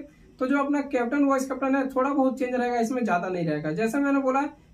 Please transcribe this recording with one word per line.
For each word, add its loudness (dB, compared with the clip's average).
तो -2
जो 2
अपना 0
captain 0
voice 2
captain 0
है 0
थोड़ा 0
बहुत 2
change -2
रहेगा, 0
इसमें 0
ज्यादा 0
नहीं -2
रहेगा। -2
जैसा 0
मैंने 2
बोला 2